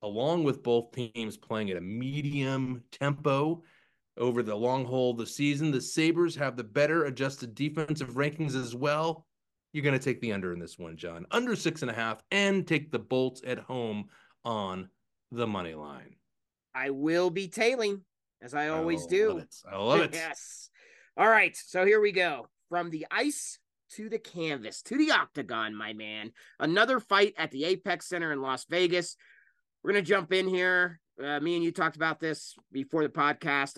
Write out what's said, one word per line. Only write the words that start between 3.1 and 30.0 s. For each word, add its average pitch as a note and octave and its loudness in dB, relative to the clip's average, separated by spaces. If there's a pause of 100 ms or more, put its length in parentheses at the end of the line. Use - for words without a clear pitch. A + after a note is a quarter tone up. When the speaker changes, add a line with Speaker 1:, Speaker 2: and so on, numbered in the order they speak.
Speaker 1:
over A#2+ 2
the G#2+ -4
long B2+ 2
haul B2+ 2
of A#2 -4
the A2+ -6
season, C#3+ 0
the C3 2
Sabres E3 2
have C3+ -2
the B2 -6
better D3 2
adjusted C3+ -4
defensive D3 -2
rankings D3 0
as A#2+ -4
well. D3+ -2 (460)
You're D3 -2
gonna C3+ 4
take C3 -2
the A#2 -2
under F#2 -2
in F2 -8
this E2 -12
one, E2 -12
John. E2+ -12
Under A#3+ 0
six D#3+ -4
and B2 -2
a - -8
half, A2+ -4
and G3 2
take D#3 0
the A#2 0
Bolts B2+ -2
at B2+ -4
home A2 -4 (380)
on F#2+ -4 (420)
the A#2+ -2
money F2+ -4
line. D2 -16 (580)
Speaker 2:
I C3+ -2
will E3 2
be F#3 -2
tailing, A3 0 (400)
as B2 -14
I D3+ 0
always D#3+ 0
Speaker 1:
I B2+ -12
Speaker 2:
do. G3+ 4
Speaker 1:
love F3+ 0
it. - -14 (160)
I G2 -6
love B2 4
it. D3 0
Speaker 2:
<laughs> - -
Yes. - -8 (460)
All F#3+ 6
right, G#3+ 6
so - 0
here G#3+ 8
we G#3 6
go. E3 0 (220)
From E3+ -2
the D#3+ -8
ice C4+ -2 (360)
to G#3+ -10
the A3 -4
canvas, D#3 -8
to B3+ -4
the D4+ 2
octagon, A#2 -2
my G#2+ -8
man. G#2+ -10 (280)
Another G#3+ 4
fight G3+ 4
at D#3 -4
the C3+ -4
Apex F#3 -2
Center E3+ -4
in C#3 -4
Las C3 -4
Vegas. F3 2 (680)
We're - 2
gonna G3+ 4